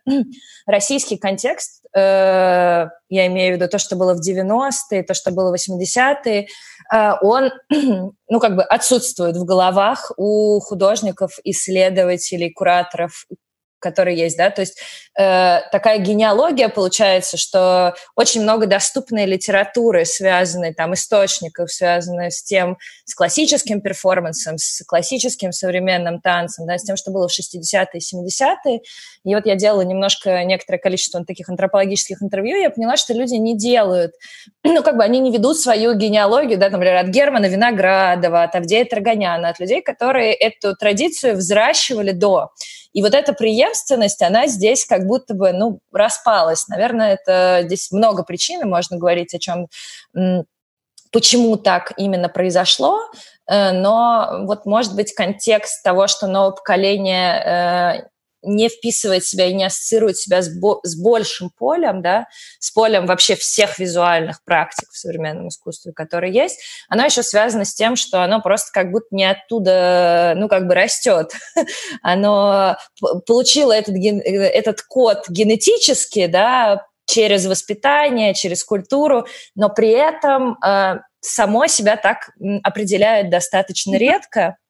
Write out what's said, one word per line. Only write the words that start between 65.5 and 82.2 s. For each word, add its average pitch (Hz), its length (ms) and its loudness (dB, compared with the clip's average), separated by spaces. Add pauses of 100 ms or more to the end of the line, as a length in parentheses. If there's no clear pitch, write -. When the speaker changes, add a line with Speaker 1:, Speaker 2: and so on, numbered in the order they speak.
Speaker 1:
которые 175 420 -6
есть, 294 260 0 (280)
оно 226 180 0
еще 247 180 0
связано 214 420 0
с - 80 -8
тем, 226 220 0
что 185 280 -2
оно 208 160 0
просто 202 320 -2
как 180 200 -2
будто 220 200 -4
не 196 140 0
оттуда, 180 1120 2
ну, 208 100 -2
как 190 200 0
бы 180 80 2
растет. 185 560 2 (240)
<laughs> 320 480 -6
Оно 196 720 2 (240)
п-, 180 240 -2
получило 254 480 2
этот 214 220 0
ген-, 202 260 -2
э, 196 220 -2 (160)
этот 220 240 -2
код 226 460 0
генетически, 220 1000 2
да, 202 580 2 (220)
через 202 400 2
воспитание, 233 880 0
через 175 280 -4
культуру, 269 640 0 (300)
но 202 140 2
при 214 200 2
этом, 269 720 2
э, 196 360 2 (220)
само 226 460 0
себя 214 300 0
так, - 320 -2 (100)